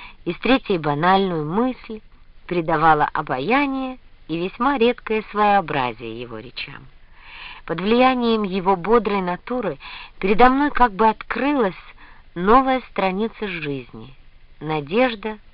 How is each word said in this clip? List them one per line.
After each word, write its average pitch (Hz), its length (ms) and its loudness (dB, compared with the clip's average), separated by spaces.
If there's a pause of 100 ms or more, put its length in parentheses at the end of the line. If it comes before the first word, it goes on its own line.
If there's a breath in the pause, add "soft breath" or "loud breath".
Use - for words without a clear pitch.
(260 loud breath)
из 175 120 -4
третьей 226 400 0
банальную 165 680 0
мысль, 220 560 -4 (460)
придавало 156 680 2
обаяние 254 840 -2 (280)
и 160 100 -6
весьма 240 400 -2
редкое 220 540 0
своеобразие 143 880 0
его 117 200 -12
речам. 123 480 -14 (840 loud breath)
Под 165 80 -4
влиянием 233 640 2
его 190 320 0
бодрой 202 460 0
натуры 180 560 -4 (420 loud breath)
передо 214 300 6
мной 277 220 2
как 247 200 4
бы 208 160 2
открылась 240 680 0 (600 loud breath)
новая 254 460 4 (100)
страница 202 560 -2
жизни, 135 680 -10 (460)
надежда 196 760 -2 (160)